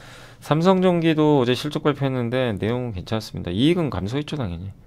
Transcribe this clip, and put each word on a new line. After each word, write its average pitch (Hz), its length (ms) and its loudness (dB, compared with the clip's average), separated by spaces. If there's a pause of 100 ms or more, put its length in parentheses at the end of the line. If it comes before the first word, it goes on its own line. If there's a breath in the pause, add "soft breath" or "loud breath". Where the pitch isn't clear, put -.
(400 loud breath)
삼성전기도 165 1040 4
어제 123 120 2
실적 147 300 -4
발표했는데 127 720 0
내용은 117 400 -4
괜찮았습니다. 90 580 -6
이익은 147 400 2
감소했죠, 117 460 -4
당연히. 95 340 -6 (160)